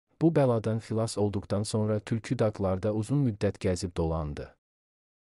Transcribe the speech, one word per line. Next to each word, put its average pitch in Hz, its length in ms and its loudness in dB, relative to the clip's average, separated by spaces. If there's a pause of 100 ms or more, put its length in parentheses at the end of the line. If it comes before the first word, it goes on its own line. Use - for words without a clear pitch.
(240)
Bu 165 120 6
bəladan 117 440 2
xilas 110 380 -2
olduqdan 101 460 0
sonra 107 360 0
tülkü 117 400 -4
dağlarda 95 560 0
uzun 131 300 0
müddət 101 340 0
gəzib 92 380 -2
dolandı. 80 480 -2 (800)